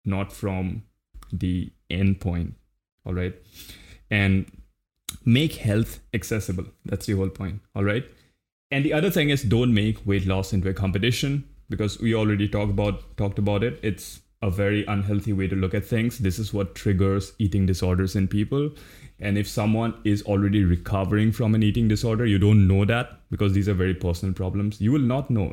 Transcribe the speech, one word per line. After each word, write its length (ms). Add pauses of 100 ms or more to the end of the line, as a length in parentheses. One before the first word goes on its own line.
not 300
from 500 (480)
the 400 (180)
end 300
point, 360 (500)
all 80
right? 220 (760)
And 400 (720)
make 320
health 440 (140)
accessible. 520 (200)
That's 200
the 80
whole 160
point, 320 (120)
all 100
right? 220 (640)
And 140
the 100
other 160
thing 200
is, 140
don't 300
make 320
weight 200
loss 260
into 180
a 40
competition, 760 (220)
because 300
we 140
already 340
talked 240
about, 460
talked 220
about 240
it. 180
It's 400 (200)
a 100
very 340
unhealthy 480
way 140
to 80
look 180
at 100
things. 360
This 180
is 160
what 220
triggers 640
eating 260
disorders 500
in 120
people. 420 (480)
And 200
if 100
someone 560
is 200
already 420
recovering 680
from 240
an 80
eating 240
disorder, 380
you 120
don't 300
know 180
that, 360 (100)
because 220
these 160
are 40
very 220
personal 400
problems. 460
You 100
will 80
not 300
know. 240